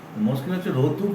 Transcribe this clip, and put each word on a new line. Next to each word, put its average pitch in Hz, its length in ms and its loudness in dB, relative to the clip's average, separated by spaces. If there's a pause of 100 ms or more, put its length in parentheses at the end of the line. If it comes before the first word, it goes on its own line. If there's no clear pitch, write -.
(180)
মুশকিল 131 360 0
হচ্ছে 180 160 -2
রোদ্দুর 151 460 2